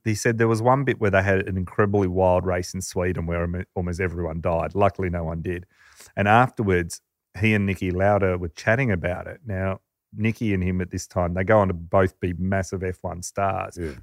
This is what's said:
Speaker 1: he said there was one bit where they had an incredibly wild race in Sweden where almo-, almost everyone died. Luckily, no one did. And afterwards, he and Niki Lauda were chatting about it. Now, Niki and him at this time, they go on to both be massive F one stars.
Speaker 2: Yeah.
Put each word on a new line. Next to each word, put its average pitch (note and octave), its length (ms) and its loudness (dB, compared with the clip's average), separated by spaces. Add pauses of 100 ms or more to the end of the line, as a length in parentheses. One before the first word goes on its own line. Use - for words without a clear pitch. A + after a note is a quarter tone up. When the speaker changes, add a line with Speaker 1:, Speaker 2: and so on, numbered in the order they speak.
Speaker 1:
he A2 100 0
said A#2 220 0
there A2+ 100 4
was A2 140 2
one C3 240 4
bit A#2+ 160 -2
where G2+ 100 2
they F#2+ 100 4
had G2 280 2
an F#2+ 80 -2
incredibly G2+ 500 2
wild F2+ 380 2
race F2+ 280 -4
in F#2+ 80 -6
Sweden F2+ 440 -4
where E2+ 160 -2
almo-, E2+ 240 -4 (100)
almost F2 240 -4
everyone E2+ 400 -4
died. E2 340 -2
Luckily, G2 360 0
no E2+ 160 -4
one E2 160 -6
did. F2+ 240 -8 (500)
And G2+ 140 0
afterwards, G2 720 2 (360)
he A2 160 4
and G2+ 140 2
Niki F#2 260 -2
Lauda F#2+ 440 2
were F2+ 120 -6
chatting A#2+ 400 0
about F2+ 380 -4
it. - 180 -16
Now, F#2+ 360 -4 (340)
Niki G#2+ 380 0
and F#2 100 0
him F#2 160 0
at F2+ 120 -4
this F#2 160 -8
time, F2 260 -2
they F#2+ 100 -2
go A2 140 4
on G2 120 4
to F#2+ 40 0
both F2+ 460 0
be F2+ 180 -2
massive F#2+ 460 -2
F F#2 180 -6
one F2 220 -10
stars. F#2+ 580 -4
Speaker 2:
Yeah. D#2 220 -6